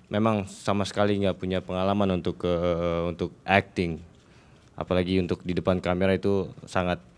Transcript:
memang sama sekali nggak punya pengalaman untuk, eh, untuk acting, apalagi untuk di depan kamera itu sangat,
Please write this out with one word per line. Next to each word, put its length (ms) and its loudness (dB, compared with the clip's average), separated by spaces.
memang 400 0
sama 400 -2
sekali 320 0
nggak 240 0
punya 240 -2
pengalaman 560 0
untuk, 240 -4
eh, 640 0
untuk 320 -6
acting, 640 0
apalagi 400 2
untuk 240 0
di 160 -4
depan 240 2
kamera 320 2
itu 400 0
sangat, 320 0